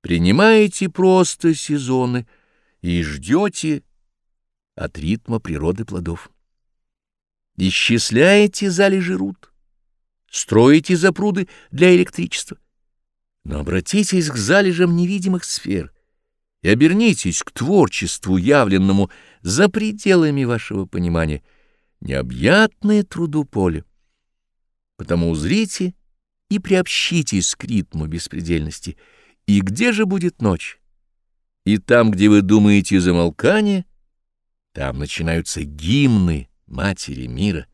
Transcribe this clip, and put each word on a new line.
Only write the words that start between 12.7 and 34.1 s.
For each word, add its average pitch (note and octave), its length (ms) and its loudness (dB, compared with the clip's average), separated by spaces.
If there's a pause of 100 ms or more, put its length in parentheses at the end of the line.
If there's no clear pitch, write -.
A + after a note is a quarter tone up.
Но D2+ 160 -8
обратитесь F3 680 -2
к B2+ 60 -8
залежам E3+ 600 2
невидимых F3+ 480 -2
сфер - 480 -6 (680)
и - 60 0
обернитесь D#3 760 2
к - 80 -14
творчеству, A#2+ 840 0
явленному G2 760 2 (320)
за B2+ 260 2
пределами F#3 760 0
вашего G#2+ 420 -4
понимания, E2 560 -2 (580)
необъятное F3+ 1000 0
труду D#3 420 -4
поле. F2+ 400 -4 (1120)
Потому E2+ 340 -2
узрите F3+ 640 -2 (560)
и G3+ 80 -2
приобщитесь F3 1000 -2
к - 80 -16
ритму E2 420 -4
беспредельности. E2 880 -6 (500)
И G2+ 140 2
где A#2+ 300 -2
же G#3+ 160 0
будет F3+ 340 -4
ночь? F#2+ 380 -4 (840)
И G#2 140 2
там, A2+ 340 2
где G2+ 160 4
вы G#2 140 6
думаете G2+ 580 4
замолкание, C3+ 840 0 (880)